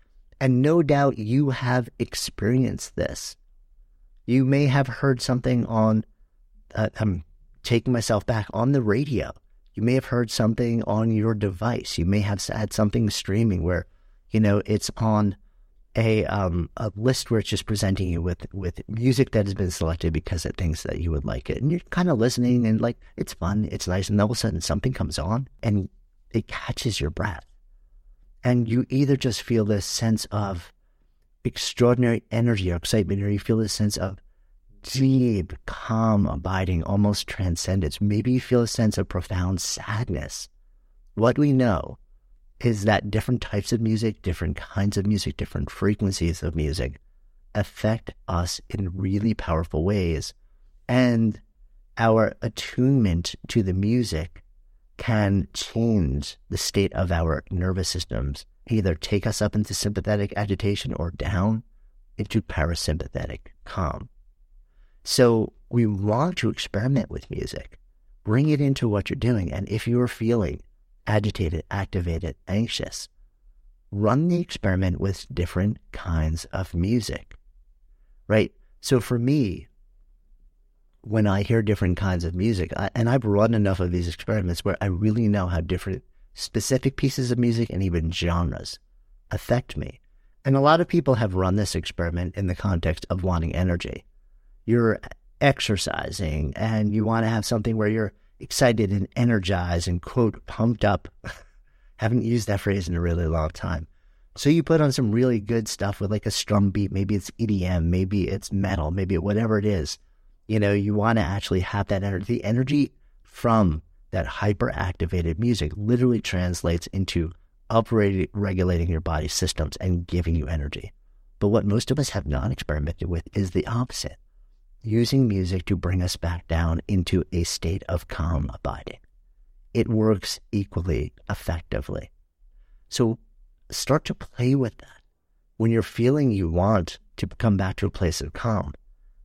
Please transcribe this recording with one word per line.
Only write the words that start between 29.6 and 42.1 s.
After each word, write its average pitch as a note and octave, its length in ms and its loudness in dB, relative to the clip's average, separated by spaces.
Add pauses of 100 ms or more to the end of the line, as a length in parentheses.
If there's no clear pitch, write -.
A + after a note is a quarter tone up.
this G2+ 220 0
sense A2 400 0
of G2 480 -4 (680)
extraordinary A#2+ 880 2
energy A2 400 2
or F2 60 0
excitement, G2 460 0
or G2+ 80 0
you G#2 80 0
feel A2 180 0
this A2 160 0
sense G#2 240 0
of F#2+ 220 -6 (640)
deep, B2+ 720 2 (100)
calm, A2 640 2
abiding, F#2 580 -2
almost G2+ 440 0
transcendence. F2+ 720 -2
Maybe G#2 320 0
you B2+ 80 2
feel B2 200 2
a A#2 80 2
sense A2 300 2
of F#2 100 -2
profound F2+ 540 -2
sadness. - 880 -6 (640)
What A#2 240 4
we D3 160 4
know A#2+ 440 0 (640)